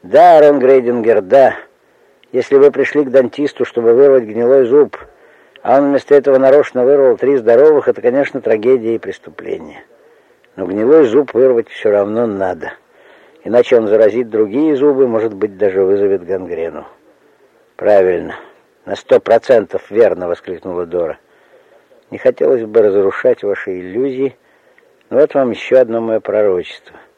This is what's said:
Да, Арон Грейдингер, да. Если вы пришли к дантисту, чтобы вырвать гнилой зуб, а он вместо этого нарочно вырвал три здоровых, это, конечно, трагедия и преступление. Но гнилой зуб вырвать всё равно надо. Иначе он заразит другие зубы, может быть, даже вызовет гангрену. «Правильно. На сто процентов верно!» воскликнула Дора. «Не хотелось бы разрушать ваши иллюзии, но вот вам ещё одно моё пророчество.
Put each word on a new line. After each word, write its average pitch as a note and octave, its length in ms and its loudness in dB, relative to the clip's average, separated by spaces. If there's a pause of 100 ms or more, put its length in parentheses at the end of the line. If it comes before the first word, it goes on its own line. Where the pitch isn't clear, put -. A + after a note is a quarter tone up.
Да, D#3 360 6
Арон D3 200 4
Грейдингер, A#2+ 640 2
да. A#2+ 340 2 (760)
Если B2+ 240 -2
вы C#3 160 6
пришли C#3 320 -2
к B2+ 60 -8
дантисту, C3 540 -2
чтобы A#2 300 0
вырвать C3+ 300 4
гнилой A#2+ 400 0
зуб, B2+ 340 0 (640)
а B2+ 160 2
он C#3+ 120 0
вместо C#3+ 260 0
этого C3+ 220 2
нарочно C3 460 2
вырвал C3+ 320 2
три C#3 200 -2
здоровых, B2+ 500 2
это, - 160 -4
конечно, C3+ 380 -2
трагедия A2+ 560 -2
и - 20 -8
преступление. E2 840 -14 (720)
Но F#2+ 100 -10
гнилой A#2 380 2
зуб B2+ 300 0
вырвать A#2+ 340 0
всё - 220 -4
равно G#2+ 360 -2
надо. F#2+ 460 -8 (720)
Иначе A#2+ 320 0
он A2+ 100 0
заразит A2 420 0
другие A2+ 460 -2
зубы, C3+ 320 0
может A2+ 280 -4
быть, G2 220 -6
даже G2 280 0
вызовет G2 400 0
гангрену. E2+ 640 -8 (920)
«Правильно. F#2 580 0 (520)
На F#2+ 100 -8
сто - 240 0
процентов A2 680 -2
верно!» F2+ 380 0
воскликнула F2 580 -10
Дора. E2 320 -6 (920)
«Не - 80 -16
хотелось C3 460 -2
бы G#2+ 180 0
разрушать G2+ 600 0
ваши F#2+ 380 -8
иллюзии, B2+ 560 -6 (760)
но B2 80 -2
вот D3 160 0
вам C3 160 -2
ещё C3 300 0
одно A2+ 200 -2
моё A2+ 200 -4
пророчество. G2+ 760 -4 (220)